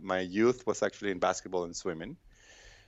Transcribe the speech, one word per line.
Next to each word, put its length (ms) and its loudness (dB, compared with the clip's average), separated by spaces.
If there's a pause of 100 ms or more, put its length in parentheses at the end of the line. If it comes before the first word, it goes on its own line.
my 200 0
youth 460 2
was 160 0
actually 280 0
in 80 -2
basketball 460 0
and 120 -8
swimming. 400 -6 (720)